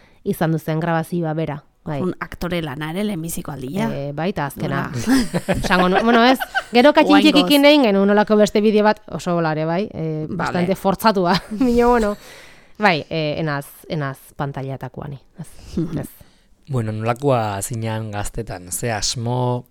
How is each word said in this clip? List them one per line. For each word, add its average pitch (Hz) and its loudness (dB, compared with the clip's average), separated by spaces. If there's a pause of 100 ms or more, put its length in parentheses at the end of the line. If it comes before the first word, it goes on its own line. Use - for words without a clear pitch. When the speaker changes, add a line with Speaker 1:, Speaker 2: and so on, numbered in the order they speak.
(240)
Speaker 1:
izan 180 -2
du 160 0
zen 156 -4
grabazioa 165 -2
bera. 151 -6 (220)
Bai. 143 -6
Speaker 2:
Un 180 -2
aktore 175 -6
lana 156 -8
ere 190 -4
lehenbiziko 170 -6
aldia. 151 -6
Speaker 1:
Eh, 143 -6
bai, 160 -4
eta 147 -4
azkena. 139 -6
Speaker 2:
Nola? 202 -2
Speaker 1:
<laughs> - -2
Esango 185 2
nu-, 196 2
bueno, 233 4
ez, 254 4 (340)
gero 254 6
katxintxekikin 294 6
Speaker 2:
Oaingoz. 285 8
Speaker 1:
egin 294 6
genuen 196 4
holako 208 4
beste 208 4
bideo 208 4
bat, 214 2 (100)
oso 175 -4
hola 160 0
ere, 156 -2
bai, 170 -2 (100)
eh, 156 -6
Speaker 2:
Vale. - -8
Speaker 1:
bastante 175 0
fortzatua. 190 2 (140)
<laughs> - -12
Baina, 240 2
bueno, 220 2 (600)
bai, 185 2
eh, 156 -2
enaz, 143 -4 (220)
enaz 143 -6 (180)
pantailatakoa 135 -8
ni. 139 -14 (200)
Ez, 160 -14 (300)
Speaker 2:
Mhm. 160 -4
Speaker 1:
ez. 131 -10 (600)
Speaker 3:
Bueno, 117 -4
nolakoa 110 -2
zinan 110 -6
gaztetan? 101 -8
Ze 120 -4
asmo, 123 -4